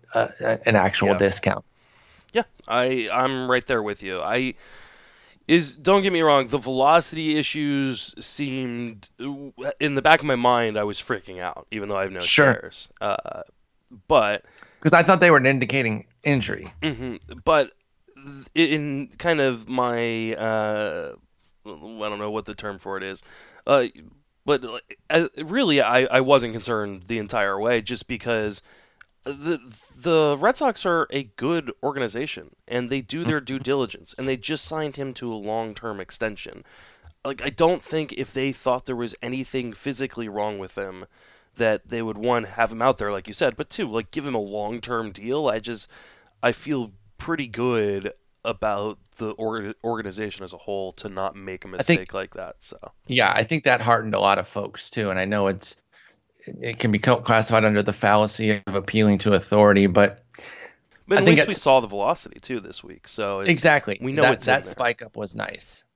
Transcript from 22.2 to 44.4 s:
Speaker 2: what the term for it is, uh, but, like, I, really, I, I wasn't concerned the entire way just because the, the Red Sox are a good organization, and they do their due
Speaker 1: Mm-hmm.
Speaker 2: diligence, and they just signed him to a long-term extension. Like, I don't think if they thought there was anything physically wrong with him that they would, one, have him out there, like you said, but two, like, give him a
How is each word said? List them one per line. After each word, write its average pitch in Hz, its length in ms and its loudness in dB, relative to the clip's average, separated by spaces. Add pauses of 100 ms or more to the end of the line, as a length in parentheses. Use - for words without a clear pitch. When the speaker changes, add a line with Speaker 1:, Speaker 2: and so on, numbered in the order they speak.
Speaker 2:
what 107 140 -6
the 107 100 -14
term 101 240 -10
for 98 180 -10
it 95 60 -8
is, 95 200 -10 (440)
uh, 131 200 4 (580)
but, 139 180 0
like, 120 360 -14 (100)
I, 160 200 2 (100)
really, 160 420 2
I, 120 240 4
I 131 160 4
wasn't 131 320 4
concerned 107 540 -4
the 113 120 -4
entire 101 400 -2
way 117 220 2
just 113 260 -8
because 110 540 -4 (640)
the, 143 360 -6 (360)
the 151 420 2
Red 208 180 2
Sox 262 300 -2
are 170 240 0
a 139 140 -4
good 135 480 -4 (100)
organization, 127 720 -6 (120)
and 123 220 -4
they 135 120 -2
do 160 220 -8
their 156 160 0
due 131 180 -8
Speaker 1:
Mm-hmm. - 20 -8
Speaker 2:
diligence, 131 580 -4
and 131 100 -6
they 131 80 -2
just 143 300 -6
signed 156 300 -6
him 135 180 -8
to 120 180 -8
a 110 40 -6
long-term 107 640 -6
extension. - 640 -8 (600)
Like, 139 180 -8
I 139 80 -4
don't 165 320 2
think 156 300 -6
if - 200 -8
they 135 200 -2
thought 127 320 -2
there 127 120 -6
was 117 260 -6
anything 123 500 -6
physically 120 560 -8
wrong 104 300 -4
with 95 180 -12
him 95 300 -10 (500)
that 110 320 0
they 117 140 -6
would, 110 160 -6
one, 117 260 0
have 110 280 -2
him 113 100 -6
out 127 160 2
there, 104 140 -4
like 98 160 -8
you 107 60 -12
said, 127 220 0
but - 140 -10
two, 190 180 -6
like, 110 220 -6
give 143 160 -8
him 135 80 -6
a 113 60 0